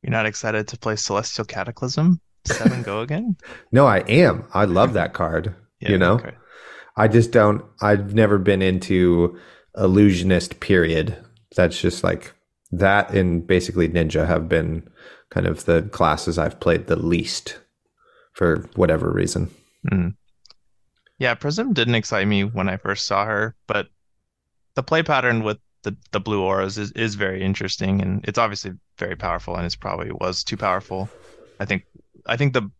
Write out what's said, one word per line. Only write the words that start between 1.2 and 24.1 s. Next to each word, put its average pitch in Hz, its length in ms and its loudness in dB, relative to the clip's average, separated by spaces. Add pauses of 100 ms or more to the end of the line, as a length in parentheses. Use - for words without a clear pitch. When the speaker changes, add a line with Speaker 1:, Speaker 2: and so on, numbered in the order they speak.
Speaker 1:
Cataclysm? 135 720 -2 (260)
Seven 123 380 0
go 101 180 -4
again? 170 340 -4 (180)
Speaker 2:
<laughs> - 180 -16
No, 135 140 6
I 104 220 6
am. 117 460 4
I 101 120 4
love 98 280 4
that 90 200 -2
card, 82 400 -2 (280)
Speaker 1:
Yeah, 101 100 0
Speaker 2:
you 98 60 4
know? 90 180 4
Speaker 1:
okay. - 160 -4 (680)
Speaker 2:
I 107 100 4
just 113 240 6
don't, 104 320 4 (180)
I've 101 320 2
never 104 260 4
been 95 220 2
into 90 760 2 (400)
illusionist, 92 840 4
period. 82 560 2 (400)
That's 90 240 0
just, - 240 -2
like, 87 300 -4 (380)
that 98 400 2
and 90 340 0
basically 87 440 2
Ninja 80 380 0
have 82 200 0
been 80 400 -2 (420)
kind 92 180 -2
of 82 180 -6
the 85 180 2
classes 85 540 0
I've 78 220 -4
played 82 280 0
the 85 80 0
least 82 640 -4 (720)
for - 420 0
whatever 85 360 2
reason. 90 380 -2 (420)
Speaker 1:
Mm. 92 240 -2 (1000)
Yeah, 123 180 0
Prism 208 380 -4
didn't 120 220 2
excite 104 320 -2
me 101 160 0
when 101 260 -4
I 95 80 -6
first - 280 -6
saw 101 200 0
her, 110 300 -4 (120)
but 104 200 -4 (880)